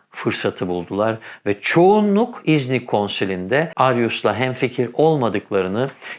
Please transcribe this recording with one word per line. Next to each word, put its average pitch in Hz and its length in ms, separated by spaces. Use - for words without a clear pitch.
fırsatı - 580
buldular 98 500
ve 104 160
çoğunluk 208 840
İznik 131 420
Konsili'nde 101 880
Arius'la 120 600
hemfikir 123 580
olmadıklarını, 110 960